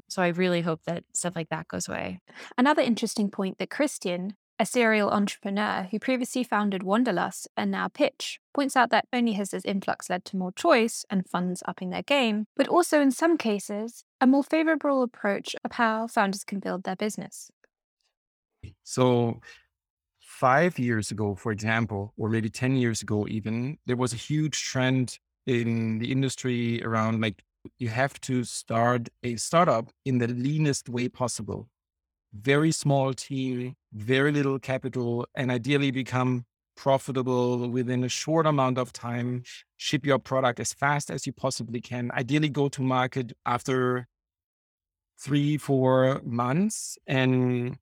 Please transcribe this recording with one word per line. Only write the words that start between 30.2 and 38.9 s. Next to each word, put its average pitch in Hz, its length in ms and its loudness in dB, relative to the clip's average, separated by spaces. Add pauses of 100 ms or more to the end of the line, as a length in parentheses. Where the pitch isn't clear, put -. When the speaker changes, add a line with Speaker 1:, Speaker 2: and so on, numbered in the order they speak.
Speaker 3:
leanest 139 600 0
way 123 220 -2
possible. 107 580 -6 (640)
Very 139 380 4
small 139 420 2
team, 127 640 -6 (160)
very 131 400 2
little 139 280 0
capital, 123 760 -4
and 131 160 -2
ideally 135 400 2
become 127 540 -2 (320)
profitable 123 920 0
within 127 360 0
a 123 40 -2
short 160 360 0
amount 135 320 2
of 127 160 -4